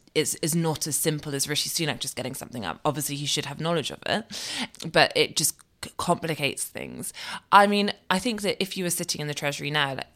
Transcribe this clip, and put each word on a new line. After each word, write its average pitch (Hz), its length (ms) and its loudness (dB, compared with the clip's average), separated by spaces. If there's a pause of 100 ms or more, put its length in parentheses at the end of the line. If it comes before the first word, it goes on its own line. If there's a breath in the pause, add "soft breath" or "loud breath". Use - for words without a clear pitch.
(160)
it's, 147 260 2
it's 160 140 2
not 160 320 0
as 143 80 -2
simple 151 400 0
as 139 120 0
Rishi 147 220 0
Sunak 147 300 -2
just - 160 -6
getting 127 180 -6
something - 320 -8
up. 82 180 -6
Obviously, 143 320 0
he 143 120 -4
should 139 180 0
have - 140 -10
knowledge 160 320 0
of - 160 -12
it, 208 180 0 (640 loud breath)
but 156 240 4
it 147 200 2
just - 180 0 (300)
c-, - 140 -12
complicates - 640 0
things. - 500 -8 (380 loud breath)
I 202 160 10
mean, 202 260 4 (160)
I 185 80 4
think 208 240 -2
that 196 180 0
if 190 180 -4
you 185 60 -2
were 175 60 0
sitting 170 320 -2
in 147 60 -4
the 147 80 -4
Treasury 143 340 -4
now, 143 240 2
like, - 220 -8